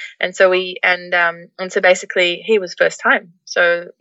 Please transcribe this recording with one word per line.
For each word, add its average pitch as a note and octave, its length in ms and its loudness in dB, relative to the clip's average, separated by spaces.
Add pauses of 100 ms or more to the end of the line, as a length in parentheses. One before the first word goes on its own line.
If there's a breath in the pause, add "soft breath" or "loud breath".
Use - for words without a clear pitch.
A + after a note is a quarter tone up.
(200 loud breath)
And F#3 160 -4
so F#3+ 120 6
we, F#3 360 -2
and, F3+ 280 -2
um, E3+ 360 -2 (100)
and F#3 140 -8
so G3+ 80 0
basically F3+ 560 2
he G#3+ 240 0
was F3+ 180 -10
first E3 240 0
time. A3 300 -2 (120)
So, F3 420 0 (140)